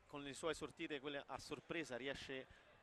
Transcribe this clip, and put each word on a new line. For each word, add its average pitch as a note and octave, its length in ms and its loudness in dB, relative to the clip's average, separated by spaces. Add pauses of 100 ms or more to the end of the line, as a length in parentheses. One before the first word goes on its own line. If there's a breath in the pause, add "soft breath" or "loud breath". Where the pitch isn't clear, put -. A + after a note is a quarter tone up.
con C#3+ 160 -4
le C#3 120 -2
sue D#3 200 4
sortite, D3+ 460 0
quelle C#3 260 0
a B2+ 140 -2
sorpresa, D3 580 0
riesce C3 480 0 (380 loud breath)